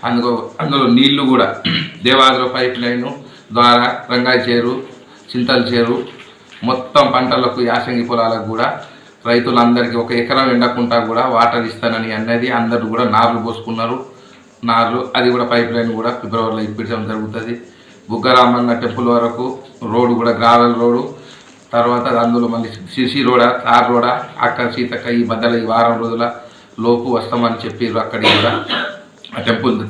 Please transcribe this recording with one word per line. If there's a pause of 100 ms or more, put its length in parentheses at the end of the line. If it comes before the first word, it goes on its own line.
అందులో, (100)
అందులో
నీళ్లు
కూడా (400)
దేవాదుల
పైప్
లైన్ (480)
ద్వారా
రంగాయి
చేరు, (540)
చింతల
చేరు, (600)
మొత్తం
పంటలకు,
యాసంగి
పొలాలకు
కూడా (420)
రైతులందరికీ
ఒక
ఎకరం
ఎండకుండా
కూడా
వాటర్
ఇస్తానని
అన్నది.
అందరూ
కూడా
నార్లు
పోసుకున్నారు. (580)
నార్లు,
అది
కూడా
పైప్
లైన్
కూడా
ఫిబ్రవరిలో
ఇప్పించడం
జరుగుతుంది. (500)
బుగ్గరామన్న
టెంపుల్
వరకు (240)
రోడ్డు
కూడా
గ్రావెల్
రోడ్డు, (580)
తర్వాత
అందులో
మళ్ళీ
సీసీ
రోడా,
తార్
రోడా, (120)
అక్క
సీతక్క
ఈ
మధ్యలో
ఈ
వారం
రోజుల (480)
లోపు
వస్తామని
చెప్పిర్రు.
అక్కడికి
కూడా (760)
ఆ
టెంపుల్